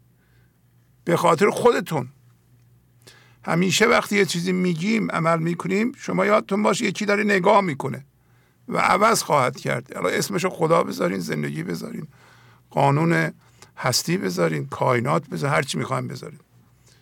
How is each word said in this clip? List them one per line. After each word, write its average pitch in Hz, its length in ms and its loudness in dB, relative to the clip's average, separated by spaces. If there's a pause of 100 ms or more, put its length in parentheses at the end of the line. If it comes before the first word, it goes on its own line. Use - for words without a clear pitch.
(1040)
به 170 140 2
خاطر 170 320 4
خودتون. 175 600 0 (1400)
همیشه 180 400 2
وقتی 214 320 2
یه 196 80 4
چیزی 175 260 -4
میگیم، 185 600 0
عمل 165 280 2
می‌کنیم، 185 580 -2
شما 185 280 -2
یادتون 214 380 0
باشه 220 220 0
یکی 196 200 -4
داره 202 180 0
نگاه 202 380 4
می‌کنه 135 440 -6 (600)
و - 100 -4
عوض 214 460 4
خواهد 135 340 2
کرد. 135 380 -6
حالا 92 140 -2
اسمشو 185 400 -2
خدا 170 340 2
بذارین، 180 360 -4
زندگی 151 440 -6
بذارین، - 440 -10 (640)
قانون 160 600 2 (460)
هستی 160 400 -2
بذارین، 170 500 -2
کائنات 135 640 0
بذارین، 151 260 -4
هر 160 60 2
چی 151 160 -6
می‌خواین 131 300 -4
بذارین، - 320 -14 (640)